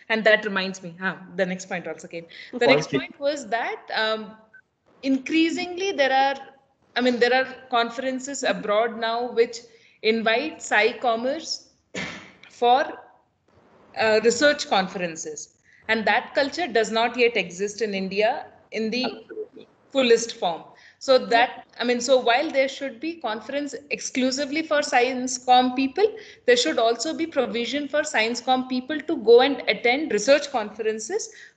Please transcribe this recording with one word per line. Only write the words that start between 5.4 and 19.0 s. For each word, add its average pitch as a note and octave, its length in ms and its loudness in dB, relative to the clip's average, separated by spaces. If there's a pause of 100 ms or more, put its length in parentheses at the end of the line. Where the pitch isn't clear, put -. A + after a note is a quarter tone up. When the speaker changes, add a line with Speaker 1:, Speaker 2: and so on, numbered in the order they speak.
Speaker 1:
there C4+ 200 2
are, C4+ 240 2 (600)
I A#3 40 -2
mean, B3 180 2
there A#3+ 160 4
are C4 120 2 (240)
conferences B3+ 720 -4
abroad G#3+ 560 0
now A#3 340 -4
which A3+ 260 0 (440)
invite A3+ 540 0
Sci-commerce B3 1120 -2 (800)
for, B3 340 2 (1120)
uh, A3 260 4
research D4 440 2
conferences. F3 880 -4 (320)
And A3+ 180 0
that A3+ 280 0
culture D4 340 -2
does A3 240 0
not A#3 260 0
yet A#3 180 4
exist F#3+ 460 -6
in G#3 120 -4
India G3 520 -2 (260)
in A3 180 -4
the B3 140 -2